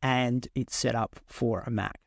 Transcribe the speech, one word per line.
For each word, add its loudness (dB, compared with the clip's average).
and 2
it's -4
set 2
up -2
for -2
a -6
Mac. -2